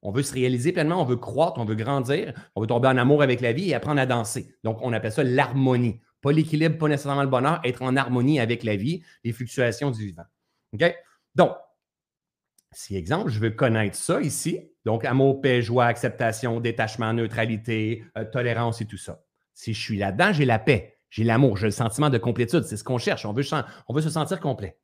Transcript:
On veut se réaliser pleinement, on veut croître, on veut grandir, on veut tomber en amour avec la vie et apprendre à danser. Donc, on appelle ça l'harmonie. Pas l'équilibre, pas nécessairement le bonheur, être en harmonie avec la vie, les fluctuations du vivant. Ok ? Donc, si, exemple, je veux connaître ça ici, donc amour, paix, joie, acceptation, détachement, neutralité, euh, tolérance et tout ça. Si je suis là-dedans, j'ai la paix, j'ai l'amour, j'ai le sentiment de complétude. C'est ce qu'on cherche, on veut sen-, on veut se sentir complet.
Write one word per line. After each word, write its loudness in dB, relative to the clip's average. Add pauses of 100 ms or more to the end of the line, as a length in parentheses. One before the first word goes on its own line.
On -6
veut 0
se -4
réaliser 0
pleinement, 0
on 2
veut 0
croître, -2
on -2
veut -2
grandir, -2 (220)
on -4
veut -2
tomber 2
en 6
amour 6
avec 2
la 2
vie -2
et 0
apprendre 0
à 2
danser. -4
Donc, -2
on -2
appelle -2
ça 0
l'harmonie. 2 (200)
Pas 0
l'équilibre, 2
pas 0
nécessairement 0
le 0
bonheur, 2
être -2
en 0
harmonie 2
avec 0
la 0
vie, -4 (220)
les -4
fluctuations -2
du -6
vivant. -12 (500)
Ok ? 2 (400)
Donc, 4 (1200)
si, -10
exemple, -2
je -2
veux 2
connaître 0
ça -2
ici, -4 (140)
donc -2
amour, 4
paix, 4
joie, 4
acceptation, -2
détachement, -2
neutralité, -2 (120)
euh, -6
tolérance -2
et -4
tout -12
ça. -16 (320)
Si -8
je -6
suis -4
là-dedans, 0
j'ai 2
la 4
paix, 0 (100)
j'ai -2
l'amour, 4
j'ai -2
le 0
sentiment 0
de 2
complétude. 0
C'est -8
ce -12
qu'on -2
cherche, -4
on -6
veut -2
sen-, -4 (240)
on -6
veut 0
se -2
sentir -4
complet. -6